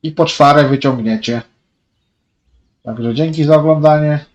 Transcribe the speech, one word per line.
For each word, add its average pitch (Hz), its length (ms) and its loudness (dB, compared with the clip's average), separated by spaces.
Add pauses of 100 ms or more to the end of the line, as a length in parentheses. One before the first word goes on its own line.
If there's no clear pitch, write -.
I 156 80 -6
poczwarę 143 580 2
wyciągniecie. 120 720 -2 (1400)
Także 117 320 -6
dzięki 156 280 -4
za 156 120 4
oglądanie. 151 800 2